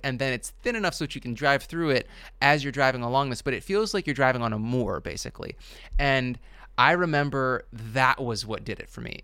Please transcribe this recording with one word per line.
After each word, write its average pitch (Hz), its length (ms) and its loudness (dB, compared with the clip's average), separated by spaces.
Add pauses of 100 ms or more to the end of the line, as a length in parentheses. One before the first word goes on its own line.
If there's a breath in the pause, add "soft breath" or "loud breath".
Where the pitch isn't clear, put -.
and 127 160 -4
then 135 140 -2
it's - 160 -6 (140)
thin 240 120 -2
enough 190 200 -2
so 151 100 -6
that - 100 -8
you 135 60 -12
can 120 120 -8
drive 139 300 2
through 160 280 -2
it 127 160 2 (340 loud breath)
as 143 200 6
you're 139 120 -4
driving 131 300 2
along 135 260 2
this, 120 120 -6
but 135 120 -2
it 104 100 -4
feels 202 300 -2
like 190 120 -2
you're 147 80 0
driving 127 280 2
on 113 100 0
a 107 80 -2
moor, 113 400 -2
basically. - 560 -10 (420 loud breath)
And 131 400 2 (400 loud breath)
I 131 140 8
remember 143 800 0
that 120 500 0
was 110 240 -4
what 104 200 -8
did 107 160 -8
it - 80 -18
for - 100 -16
me. - 240 -12